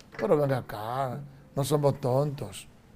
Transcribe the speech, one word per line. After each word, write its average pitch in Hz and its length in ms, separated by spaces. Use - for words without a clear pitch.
Pero 202 180
ven 143 160
acá, 123 680
no 139 100
somos 143 360
tontos. 135 640